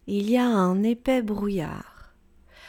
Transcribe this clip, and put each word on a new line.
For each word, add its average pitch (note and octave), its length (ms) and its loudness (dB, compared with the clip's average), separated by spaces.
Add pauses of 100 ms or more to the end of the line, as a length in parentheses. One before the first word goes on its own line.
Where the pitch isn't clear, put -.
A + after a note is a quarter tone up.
Il G3+ 200 -2
y A#3+ 100 2
a B3 100 2
un F#3+ 340 2
épais A#3+ 400 0
brouillard. G3+ 920 -6 (540)